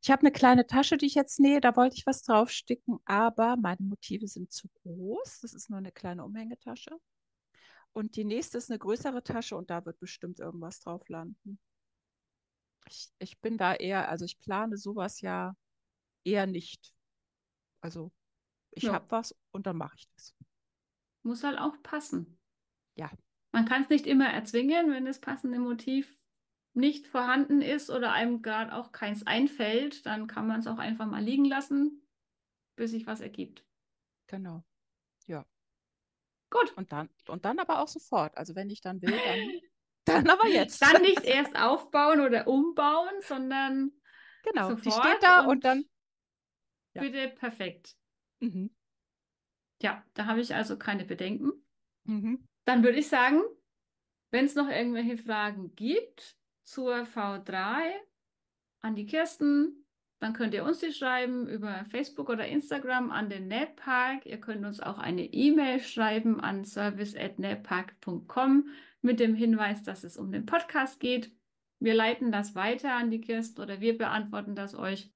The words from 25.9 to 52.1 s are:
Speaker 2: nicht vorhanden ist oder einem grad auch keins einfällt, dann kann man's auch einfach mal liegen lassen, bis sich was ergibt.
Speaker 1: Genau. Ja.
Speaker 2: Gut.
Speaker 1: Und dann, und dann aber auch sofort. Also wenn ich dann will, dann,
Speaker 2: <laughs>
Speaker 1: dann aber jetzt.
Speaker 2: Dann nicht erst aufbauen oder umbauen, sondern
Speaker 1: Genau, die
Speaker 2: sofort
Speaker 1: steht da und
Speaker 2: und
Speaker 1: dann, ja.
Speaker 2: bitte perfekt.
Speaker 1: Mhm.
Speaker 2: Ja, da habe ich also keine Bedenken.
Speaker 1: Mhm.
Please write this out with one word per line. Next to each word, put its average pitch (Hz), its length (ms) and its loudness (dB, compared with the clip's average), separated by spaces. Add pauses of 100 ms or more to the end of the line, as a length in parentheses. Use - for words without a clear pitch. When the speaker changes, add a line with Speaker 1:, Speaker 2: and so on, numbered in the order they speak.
Speaker 2:
nicht 285 340 0
vorhanden 269 540 2
ist - 300 -2
oder 240 200 -2
einem 233 300 0
grad 226 300 -4
auch - 200 -10
keins 208 340 -8
einfällt, 254 800 0
dann 214 220 -6
kann 220 200 -6
man's 220 200 -2
auch 226 120 -6
einfach 226 260 -6
mal 208 180 -4
liegen 277 220 2
lassen, 277 600 0 (720)
bis 233 160 -4
sich 226 140 -6
was 220 160 -10
ergibt. 196 420 -12 (640)
Speaker 1:
Genau. 175 360 -12 (640)
Ja. 156 180 -10 (1040)
Speaker 2:
Gut. 466 260 4
Speaker 1:
Und 190 160 -10
dann, 151 180 -6 (180)
und - 180 -8
dann 247 140 0
aber 339 200 -2
auch 302 80 0
sofort. 175 500 -2
Also 165 180 -10
wenn 196 140 -8
ich 208 120 -12
dann 185 200 -8
will, 180 100 0
dann, 240 380 -2 (560)
Speaker 2:
<laughs> 302 200 4
Speaker 1:
dann 302 40 6
aber 381 200 8
jetzt. 226 320 2
Speaker 2:
Dann 320 220 10
nicht 381 200 6
erst 277 320 2
aufbauen 294 680 4
oder 240 260 2
umbauen, 311 760 2
sondern 269 680 -2 (520)
Speaker 1:
Genau, 226 300 0
die 226 100 -6
Speaker 2:
sofort 220 240 4
Speaker 1:
steht 415 160 4
da 359 180 12
und 269 80 4
Speaker 2:
und 269 140 2
Speaker 1:
dann, 269 220 2 (1120)
ja. - 80 -8
Speaker 2:
bitte 269 260 -4
perfekt. 226 640 -10 (440)
Speaker 1:
Mhm. 190 360 -4 (1040)
Speaker 2:
Ja, - 220 -2 (100)
da 208 120 -4
habe 226 160 0
ich 233 140 -4
also 214 220 -4
keine 202 280 -4
Bedenken. 190 460 -4 (540)
Speaker 1:
Mhm. 220 420 -4 (180)